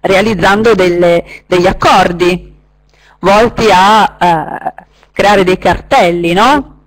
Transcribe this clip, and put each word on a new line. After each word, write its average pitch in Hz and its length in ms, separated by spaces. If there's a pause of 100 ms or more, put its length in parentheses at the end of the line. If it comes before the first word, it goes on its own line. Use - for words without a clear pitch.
realizzando 196 720
delle, 175 500 (220)
degli 180 200
accordi 180 840 (680)
volti 220 500
a, 196 480
eh, - 680 (280)
creare 196 320
dei 180 140
cartelli, 175 720
no? 254 400 (140)